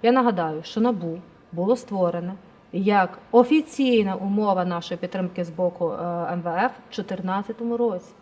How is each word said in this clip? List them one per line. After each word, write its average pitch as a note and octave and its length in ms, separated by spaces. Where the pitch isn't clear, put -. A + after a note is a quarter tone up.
я A#3 100
нагадаю, F3 500
що - 180
набу F3+ 380
було F#3 240
створене F3+ 560
як F#3+ 460
офіційна B3 840
умова G3 500
нашої F3 340
підтримки F3+ 460
з E3+ 60
боку, F3 400
е, - 140
М F3 120
В F3 40
Ф F#3+ 240
в - 40
чотирнадцятому G3+ 840
році. A3 340